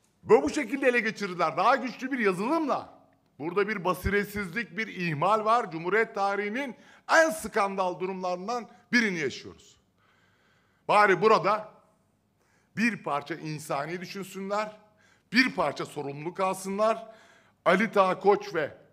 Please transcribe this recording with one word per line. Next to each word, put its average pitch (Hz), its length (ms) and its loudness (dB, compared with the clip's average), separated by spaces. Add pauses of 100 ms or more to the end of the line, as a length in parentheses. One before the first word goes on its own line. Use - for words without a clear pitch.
(240)
Ve 254 200 8
bu 302 60 -2
şekilde 277 380 -2
ele 240 120 4
geçirdiler. 180 580 -2
Daha 226 180 4
güçlü 254 360 -8
bir 262 80 -4
yazılımla. 220 800 -2 (400)
Burada 175 280 -2
bir 202 180 -6
basiretsizlik, 196 920 -2
bir 220 100 -4
ihmal 180 580 0
var. 220 260 2
Cumhuriyet 190 440 0
tarihinin 208 600 -2 (340)
en 320 200 6
skandal 196 720 -2
durumlarından 185 680 -6 (220)
birini 208 280 2
yaşıyoruz. - 580 -8 (1080)
Bari 190 340 6
burada 208 560 2 (1000)
bir 214 260 -2
parça 143 320 -4
insani 156 680 -8
düşünsünler, 196 760 -8 (560)
bir 254 220 2
parça 156 300 -2
sorumluluk 147 540 -10
alsınlar. 196 760 -2 (500)
Ali 190 260 4
Taha 185 280 4
Koç 196 360 2
ve 147 220 -4 (160)